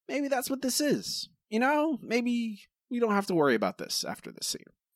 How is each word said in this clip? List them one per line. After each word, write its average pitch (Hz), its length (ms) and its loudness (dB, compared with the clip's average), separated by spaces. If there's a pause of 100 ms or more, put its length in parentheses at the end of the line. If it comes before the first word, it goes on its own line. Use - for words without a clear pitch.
"Maybe 277 220 -2
that's 254 200 -2
what 269 120 -4
this 254 180 0
is. 233 480 -2 (220)
You 214 100 0
know, 294 420 2
maybe 233 600 -2 (280)
we 240 120 -2
don't 220 100 4
have 202 160 2
to 185 80 2
worry 143 200 6
about 101 220 0
this - 280 -6
after 65 260 -8
this - 160 -8
scene." - 160 -6 (320)